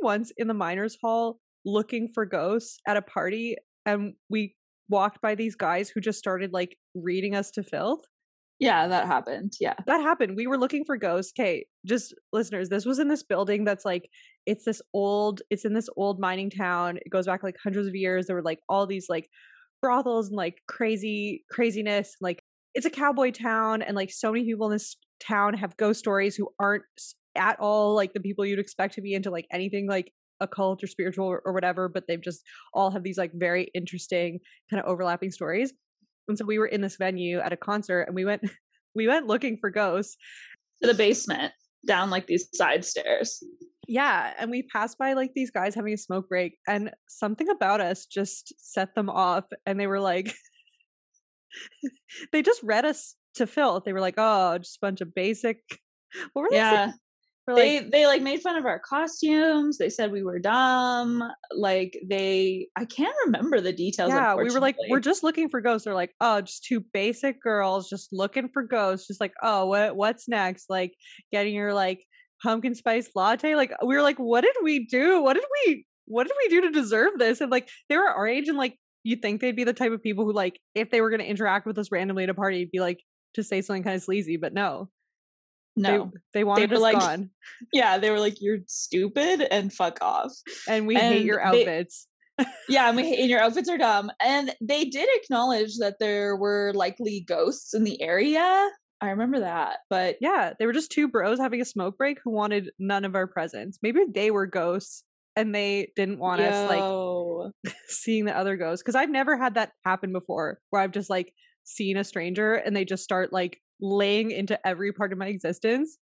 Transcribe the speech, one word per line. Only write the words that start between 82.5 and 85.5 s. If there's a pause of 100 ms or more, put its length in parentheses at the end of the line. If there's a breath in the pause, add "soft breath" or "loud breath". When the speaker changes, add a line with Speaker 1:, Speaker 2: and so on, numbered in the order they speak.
Speaker 1:
it'd
be,
like, (360)
to
say
something
kinda
sleazy,
but
no. (840)